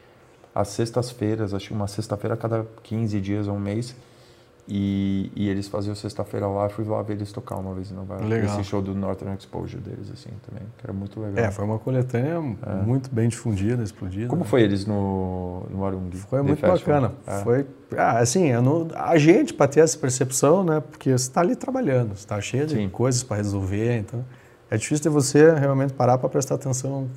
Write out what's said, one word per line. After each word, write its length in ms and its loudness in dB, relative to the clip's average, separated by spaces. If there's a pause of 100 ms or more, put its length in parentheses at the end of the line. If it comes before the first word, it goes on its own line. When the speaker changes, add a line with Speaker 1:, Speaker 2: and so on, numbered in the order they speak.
(560)
Speaker 1:
às 140 0
sextas-feiras, 840 -2
acho 140 -6
que 80 -10
uma 120 -2
sexta-feira 460 -4
a 40 -4
cada 280 -2 (160)
quinze 400 -2
dias 260 -2
ou 60 -2
um 60 -4
mês, 360 -4 (680)
e, 680 0
e 140 0
eles 180 -2
faziam 260 -4
sexta-feira 540 -6
lá, 220 0
fui 160 -6
lá 160 -2
ver 140 -4
eles 180 -8
tocar 240 -10
uma 160 -8
vez 180 -10
em 40 -12
Nova 180 -10
York, 160 -4
Speaker 2:
Legal. 300 0
Speaker 1:
esse 100 -2
show 120 -2
do 140 -4
Northern 420 -4
Exposure 440 -10
deles, 280 -12
assim, 200 -16 (180)
também, 160 -14 (140)
que 80 -18
era 80 -8
muito 260 -8
legal. 260 -2
Speaker 2:
É, 60 0
foi 140 -4
uma 120 -2
coletânea 640 -2 (240)
Speaker 1:
É. 160 -6
Speaker 2:
muito 320 0
bem 140 2
difundida, 560 0
explodida, 460 -8
Speaker 1:
Como 140 0
Speaker 2:
né? 40 -6
Speaker 1:
foi 140 6
eles 240 4
no, 840 -2
no 160 -4
Arung 280 -4
Speaker 2:
Foi 260 -4
Speaker 1:
Day 80 0
Speaker 2:
muito 140 2
Speaker 1:
Festival? 400 4
Speaker 2:
bacana. 120 0 (140)
Speaker 1:
É. 160 -4
Speaker 2:
Foi, 220 2 (320)
ah, 220 4
assim, 320 4
eu 100 4
não, 340 2
a 220 2
gente, 360 8
pra 140 4
ter 140 6
essa 160 6
percepção, 680 2
né, 160 2 (100)
porque 220 -2
você 180 2
tá 120 0
ali 160 2
trabalhando, 580 0
você 100 -14
tá 140 -4
cheio 260 -2
de 100 -2
Speaker 1:
Sim. 120 0
Speaker 2:
coisas 340 0
pra 140 -4
resolver, 640 0
então 260 -6 (480)
é 60 0
difícil 260 -2
de 60 4
você 460 8
realmente 360 2
parar 260 4
pra 120 0
prestar 260 -2
atenção 600 -4